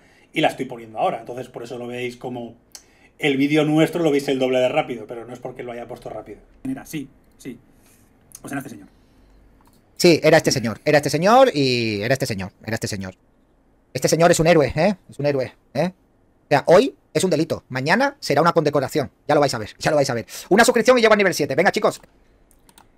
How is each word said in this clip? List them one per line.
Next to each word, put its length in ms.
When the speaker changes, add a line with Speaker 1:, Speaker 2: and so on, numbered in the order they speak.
Speaker 1:
y 80
la 80
estoy 180
poniendo 320
ahora. 220
Entonces, 280
por 140
eso 160
lo 80
veis 300
como 400
el 160
vídeo 280
nuestro 380
lo 80
veis 160
el 140
doble 180
de 100
rápido, 380
pero 200
no 60
es 60
porque 240
lo 80
haya 160
puesto 240
rápido. 300
Era, 160
sí, 240
sí. 180
Pues 120
era 80
este 100
señor. 180
Speaker 2:
Sí, 260
era 160
este 120
señor, 340
era 140
este 120
señor 440
y 460
era 140
este 120
señor, 260
era 100
este 140
señor. 260
Este 160
señor 220
es 100
un 60
héroe, 280
¿eh? 200
Es 80
un 80
héroe, 260
¿eh? 180
Sea, 160
hoy 280
es 100
un 60
delito, 380
mañana 520
será 220
una 100
condecoración. 580
Ya 80
lo 60
vais 140
a 40
ver, 200
ya 120
lo 60
vais 140
a 40
ver. 120
Una 160
suscripción 340
y 20
llego 140
a 20
nivel 160
siete. 220
Venga, 180
chicos. 280